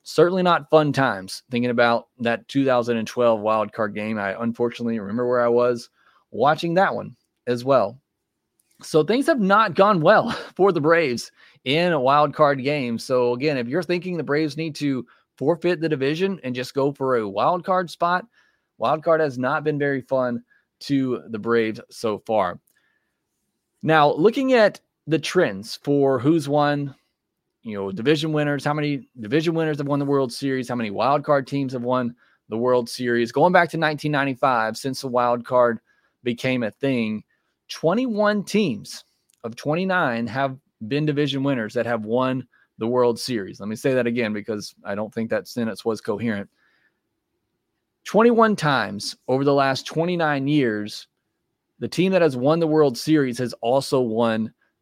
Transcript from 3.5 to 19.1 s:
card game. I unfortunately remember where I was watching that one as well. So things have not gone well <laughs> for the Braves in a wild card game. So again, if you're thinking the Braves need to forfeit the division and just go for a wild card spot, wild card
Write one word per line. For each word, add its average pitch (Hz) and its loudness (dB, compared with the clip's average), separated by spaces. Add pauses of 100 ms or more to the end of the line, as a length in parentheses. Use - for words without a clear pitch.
card 104 -4
game. 107 -4
I 98 -4
unfortunately 117 -4
remember 110 -4
where 123 2
I 120 2
was 120 2 (400)
watching 156 0
that 180 2
one 104 -8 (320)
as 123 -2
well. 127 2 (840)
So 156 2
things 240 0
have 320 2
not 202 2
gone 196 4
well 165 6
<laughs> - -12
for 190 4
the 165 0
Braves 151 2 (340)
in 165 2
a 156 2
wild 143 4
card 143 2
game. 131 -2
So 123 0
again, 139 -2
if 120 -4
you're 160 -2
thinking 175 -4
the 156 -4
Braves 143 -2
need 160 -6
to 139 -4 (300)
forfeit 165 0
the 160 0
division 151 -2
and 127 -6
just 123 -8
go 139 0
for 131 0
a 107 -2
wild 135 -2
card 185 0
spot, 180 -2 (520)
wild 151 -2
card 165 4